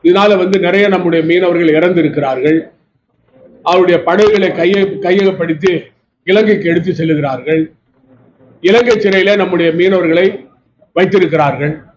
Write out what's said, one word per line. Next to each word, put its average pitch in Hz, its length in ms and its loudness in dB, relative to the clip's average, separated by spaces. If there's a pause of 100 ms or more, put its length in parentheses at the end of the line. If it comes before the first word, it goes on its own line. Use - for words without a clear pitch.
இதனால 196 320 4
வந்து 190 240 0
நிறைய 190 280 0
நம்முடைய 175 360 0
மீனவர்கள் 170 540 0
இறந்திருக்கிறார்கள். 151 920 0 (880)
அவருடைய 175 400 2
படகுகளை 196 460 2
கைய-, 190 360 0 (220)
கையகப்படுத்தி 180 640 0 (520)
இலங்கைக்கு 196 460 0
எடுத்து 175 280 -2
செல்லுகிறார்கள். 147 640 -4 (1000)
இலங்கை 233 360 2
சிறையில 190 400 0
நம்முடைய 175 360 0
மீனவர்களை 175 520 0 (680)
வைத்திருக்கிறார்கள். 156 800 0 (220)